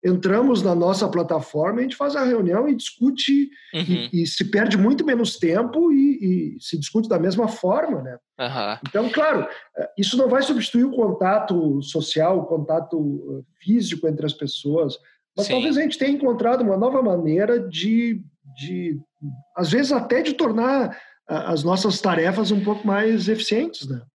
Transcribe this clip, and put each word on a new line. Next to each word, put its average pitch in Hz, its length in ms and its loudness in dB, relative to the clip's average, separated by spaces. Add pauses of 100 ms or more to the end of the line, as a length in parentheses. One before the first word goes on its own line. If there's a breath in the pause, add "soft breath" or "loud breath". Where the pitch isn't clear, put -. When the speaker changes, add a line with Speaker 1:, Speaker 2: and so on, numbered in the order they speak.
Speaker 1:
entramos 190 580 2
na 185 120 2
nossa 185 340 2
plataforma, 170 720 -2
a - 20 0
gente 262 140 -4
faz 285 180 -2
a 285 100 0
reunião 226 440 2
e 285 80 4
discute 277 720 0 (260 loud breath)
Speaker 2:
Uhum. 165 380 -2
Speaker 1:
e, 170 100 2
e 165 40 0
se - 240 -2
perde 214 260 2
muito 233 280 2
menos 233 320 0
tempo 240 560 2
e, 202 640 2
e - 40 -16
se - 180 -6
discute 220 300 -2
da 202 100 2
mesma 185 300 0
forma, 226 540 -2
né?" 127 140 -12 (220)
Speaker 2:
Aham. 120 400 -4 (100)
Speaker 1:
Então, 226 220 -2
claro, 294 360 0 (320 loud breath)
eh, - 200 -6
isso 202 180 0
não 262 120 4
vai 254 140 4
substituir 247 420 2
o 277 60 0
contato 185 920 0
social, 160 580 0
o 151 60 -4
contato, 160 500 -2 (520)
eh, - 40 -20 (120)
físico 185 440 0
entre 156 180 -2
as 127 60 -2
pessoas, 143 640 -2 (400 soft breath)
mas 202 100 0
Speaker 2:
Sim. 226 80 -2
Speaker 1:
talvez 262 220 0
a 294 60 2
gente - 160 -2
tenha 269 140 0
encontrado 254 500 0
uma 196 140 2
nova 262 260 2
maneira 190 560 2
de, 208 640 0 (340)
de, 165 420 -6 (580)
às 170 140 0
vezes 262 220 2
até 262 300 0
de 302 120 -2
tornar 247 600 0 (320 loud breath)
a, 160 240 -4
as 151 120 0
nossas 185 360 0
tarefas 185 500 0
um 202 120 2
pouco 208 240 -2
mais 202 420 0
eficientes, 220 600 -2
né? 127 120 -6 (140)